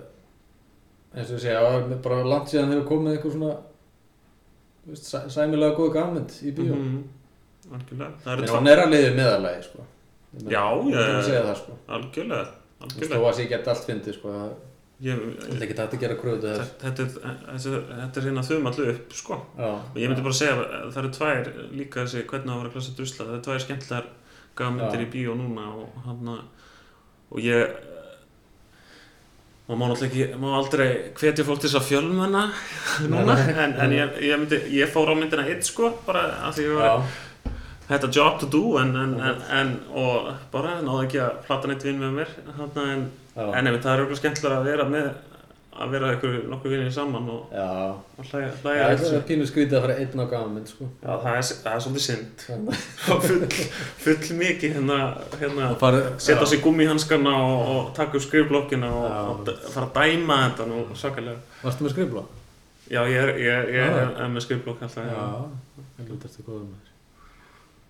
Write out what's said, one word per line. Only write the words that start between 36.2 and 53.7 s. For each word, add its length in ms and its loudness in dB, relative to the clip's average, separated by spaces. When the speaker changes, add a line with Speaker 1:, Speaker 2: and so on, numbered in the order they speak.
Speaker 2:
af 120 -4
því 140 0
ég 100 2
var 80 6
Speaker 1:
Já. 720 0
Speaker 2:
þetta 260 2
job 260 2
to 80 -4
do, 160 2
en, 180 2
en, 220 -2
Speaker 1:
Mhm. 100 -2
Speaker 2:
en, 220 -2
en, 260 0
og 400 0
bara 320 -4
náði 280 -2
ekki 120 -2
að 220 -2
plata 260 -2
neitt 160 -4
vin 140 -2
með 160 -2
mér, 320 -6
þarna, 440 -6
en, 200 -2
Speaker 1:
Já. 160 -6
Speaker 2:
en 200 0
einmitt, 160 2
það 120 2
er 60 4
örugglega 200 -2
skemmtilegra 380 0
að 60 0
vera 200 2
með, 220 0
að 200 -8
vera 200 0
einhverju 380 0
nokkur 200 -6
vinir 240 0
saman 380 -2
og 180 -8
Speaker 1:
Já. 200 -2
Speaker 2:
og 160 -16
hlæja, 220 -4
Speaker 1:
Já, 80 -8
Speaker 2:
hlæja 260 0
Speaker 1:
það 160 6
Speaker 2:
þessu. 160 2
Speaker 1:
er 100 2
pínu 220 2
skrítið 320 4
að 20 6
fara 160 2
einn 240 -4
á 80 0
gamanmynd, 400 -4
sko. 280 -12
Speaker 2:
Já, 160 -10
það 260 0
er 20 2
s-, 160 -2
það 160 -4
er 80 0
svolítið 240 -2
synd. 400 -6
Speaker 1:
Já. 120 -8
Speaker 2:
<laughs> 320 -2
Og 100 4
full, 220 4